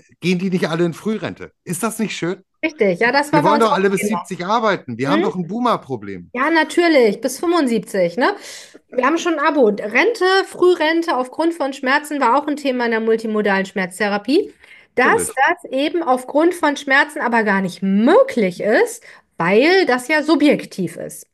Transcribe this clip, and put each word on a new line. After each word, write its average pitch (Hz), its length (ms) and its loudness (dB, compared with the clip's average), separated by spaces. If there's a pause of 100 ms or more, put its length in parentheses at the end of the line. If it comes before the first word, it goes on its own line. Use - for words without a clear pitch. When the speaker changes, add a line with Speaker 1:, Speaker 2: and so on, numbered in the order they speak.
(200)
Speaker 1:
gehen 180 180 0
die 190 120 -4
nicht 180 180 0
alle 165 160 0
in 165 100 -2
Frührente. 131 560 -8 (140)
Ist - 180 -6
das 220 160 -4
nicht 214 180 -4
schön? 180 280 -6 (200)
Speaker 2:
Richtig, 208 360 0
ja, 233 100 2
das 285 220 0
war 302 80 4
Speaker 1:
Wir - 20 2
Speaker 2:
bei - 80 4
Speaker 1:
wollen - 60 4
Speaker 2:
uns 226 80 4
Speaker 1:
doch 214 80 2
Speaker 2:
auch - 20 2
Speaker 1:
alle 190 160 2
bis 196 120 -2
Speaker 2:
Thema. 208 160 -2
Speaker 1:
siebzig 175 280 -8
arbeiten. 202 520 -2
Wir 135 120 -2
haben 180 100 2
Speaker 2:
Mhm. 190 40 0
Speaker 1:
doch 196 100 -4
ein 180 140 -6
Boomer-Problem. 131 840 -4
Speaker 2:
Ja, 269 160 -2
natürlich, 302 720 2
bis 262 200 -6
fünfundsiebzig, 233 760 0
ne? 320 180 2 (560)
Wir 247 160 -2
haben 320 120 2
schon 330 200 -2
ein 285 80 0
Abo. 294 200 4
Rente, 240 580 0 (220)
Frührente 330 720 2
aufgrund 311 380 -2
von 277 180 -4
Schmerzen 285 480 -2
war 247 160 4
auch 294 100 0
ein 302 100 -2
Thema 254 280 -2
in 233 60 0
der 220 100 0
multimodalen 214 640 0
Schmerztherapie. 202 880 -2 (420)
Dass 254 200 4
Speaker 1:
Natürlich. - 200 -2
Speaker 2:
das 311 360 -2
eben 311 320 -2
aufgrund 294 520 0
von 294 220 -2
Schmerzen 294 440 0
aber 226 240 0
gar 196 180 0
nicht 180 200 -6
möglich 208 800 2
ist, 277 420 0 (360)
weil 277 480 4
das 247 220 -2
ja 311 140 2
subjektiv 277 720 2
ist - 380 -14